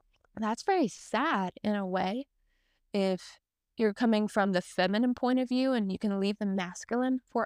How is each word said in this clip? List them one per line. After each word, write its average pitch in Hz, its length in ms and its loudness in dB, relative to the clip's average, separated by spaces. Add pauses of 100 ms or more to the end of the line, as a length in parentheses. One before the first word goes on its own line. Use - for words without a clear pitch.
(380)
that's 220 260 -4
very 370 240 4
sad 214 640 -2 (100)
in 208 140 0
a 202 100 -2
way 185 420 -2 (680)
if 190 460 -2 (380)
you're 220 160 2
coming 214 340 2
from 196 260 2
the 180 80 2
feminine 208 520 0
point 254 260 0
of 254 100 -2
view 262 240 2
and 208 180 0
you 190 80 -4
can 196 200 -2
leave 202 180 0
the 214 80 -4
masculine 214 760 -2 (100)
for 233 160 -2